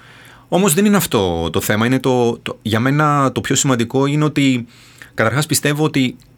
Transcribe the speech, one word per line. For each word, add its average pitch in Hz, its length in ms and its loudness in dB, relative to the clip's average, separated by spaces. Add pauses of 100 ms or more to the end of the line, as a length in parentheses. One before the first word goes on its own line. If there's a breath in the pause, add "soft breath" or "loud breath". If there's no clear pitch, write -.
(480 loud breath)
Όμως 180 260 2
δεν 196 100 2
είναι 208 120 4
αυτό 87 540 0
το 98 100 -2
θέμα, 107 260 0
είναι 131 140 0
το, 123 380 0
το, - 240 -12
για 110 180 0
μένα 143 520 2
το - 80 -4
πιο 135 140 -2
σημαντικό 131 520 0
είναι 151 180 0
ότι, 139 420 0 (480 loud breath)
καταρχάς, 110 320 0
πιστεύω 147 380 0
ότι 143 320 0 (220)